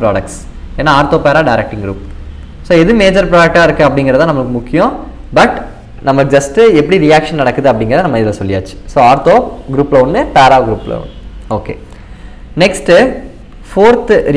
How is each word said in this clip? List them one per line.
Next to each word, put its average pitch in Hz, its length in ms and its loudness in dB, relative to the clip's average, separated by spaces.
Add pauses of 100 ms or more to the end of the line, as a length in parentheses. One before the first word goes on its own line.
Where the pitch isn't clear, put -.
ப்ராடக்ட்ஸ். 98 360 -4 (420)
ஏன்னா 147 200 0
ஆர்த்தோ 147 280 0
பேரா 139 220 2
டைரக்டிங் 107 360 -4
குரூப். 98 160 -8 (680)
So, - 40 0 (120)
எது 202 180 2
மேஜர் 190 320 2
ப்ராடக்டா 170 340 4
இருக்கு 156 220 0
அப்படிங்கிறது 135 340 2
தான் 165 100 0
நமக்கு 123 260 -4
முக்கியம். 185 340 -2 (460)
But 220 140 2 (540)
நம்ம 139 160 2 (120)
just 139 220 0 (240)
எப்படி 165 240 0
ரியாக்ஷன் 156 380 2
நடக்குது 131 300 0
அப்படிங்கிறத 113 340 0
நம்ம 120 160 -2
இதுல 107 160 -2
சொல்லியாச்சு. 95 360 -6 (180)
So, - 40 0 (120)
ஆர்த்தோ 147 260 4 (400)
குரூப்ல 139 300 2
ஒண்ணு, 196 180 -2 (160)
பேரா 131 180 6 (120)
குரூப்ல 113 320 -6
ஒண்ணு. - 120 -16 (460)
ஓகே, - 160 -12 (880)
நெக்ஸ்ட் - 280 0 (800)
ஃபோர்த் 214 440 2 (240)